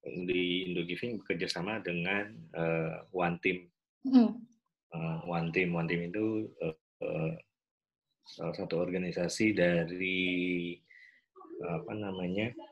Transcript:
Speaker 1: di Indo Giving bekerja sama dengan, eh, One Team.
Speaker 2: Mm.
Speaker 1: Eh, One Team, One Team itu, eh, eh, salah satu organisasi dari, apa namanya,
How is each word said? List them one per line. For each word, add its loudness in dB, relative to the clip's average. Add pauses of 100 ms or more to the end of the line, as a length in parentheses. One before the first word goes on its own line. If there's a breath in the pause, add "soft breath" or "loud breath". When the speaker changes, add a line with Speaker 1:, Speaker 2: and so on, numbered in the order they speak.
(240)
Speaker 1:
di 2
Indo 0
Giving -4
bekerja -2
sama -2
dengan, -2 (240)
eh, 0 (160)
One 0
Team. 0 (400)
Speaker 2:
Mm. 8 (600)
Speaker 1:
Eh, -2 (100)
One 0
Team, 2
One 0
Team 0
itu, 0 (160)
eh, -4 (240)
eh, -2 (960)
salah -6
satu -4
organisasi 0
dari, 2 (880 soft breath)
apa -4
namanya, -2 (180)